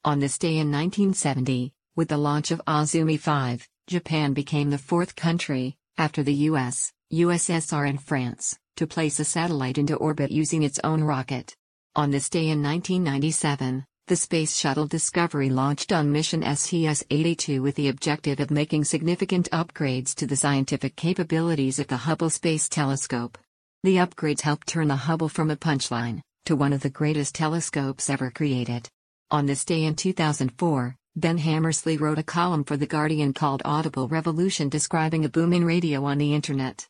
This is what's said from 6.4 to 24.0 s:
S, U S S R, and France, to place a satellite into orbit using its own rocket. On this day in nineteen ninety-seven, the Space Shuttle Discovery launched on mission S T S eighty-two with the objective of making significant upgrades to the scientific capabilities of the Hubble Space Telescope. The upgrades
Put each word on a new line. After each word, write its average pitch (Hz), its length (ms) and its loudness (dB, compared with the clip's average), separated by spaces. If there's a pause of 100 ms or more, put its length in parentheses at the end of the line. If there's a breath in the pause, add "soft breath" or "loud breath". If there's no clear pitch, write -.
S, 123 340 -4 (180)
U 170 220 4
S 170 180 0
S 165 220 -2
R, 147 140 0
and 139 160 -2
France, - 560 -4 (180)
to 165 120 0
place 156 320 -2
a 151 60 0
satellite 151 520 -2
into 147 180 2
orbit 143 360 0
using 156 320 2
its 139 200 -2
own 156 200 2
rocket. 131 520 -2 (400)
On 143 160 2
this 143 160 0
day 160 220 0
in 151 120 2
nineteen 170 420 0
ninety-seven, 139 840 0 (220)
the 180 80 4
Space 160 400 0
Shuttle 151 300 0
Discovery 156 640 0
launched 135 440 0
on 151 180 4
mission 156 320 0
S - 240 -2
T 165 180 2
S 151 240 0
eighty-two 156 520 0
with 139 140 0
the 143 120 0
objective 143 540 -2
of 147 100 -2
making 151 320 2
significant 175 680 0
upgrades 139 640 -2
to 143 120 -4
the 139 80 0
scientific 139 640 0
capabilities 160 840 0
of 139 80 -4
the 131 80 -2
Hubble 156 340 0
Space 156 380 0
Telescope. 135 680 -2 (460)
The 185 120 4
upgrades 170 460 0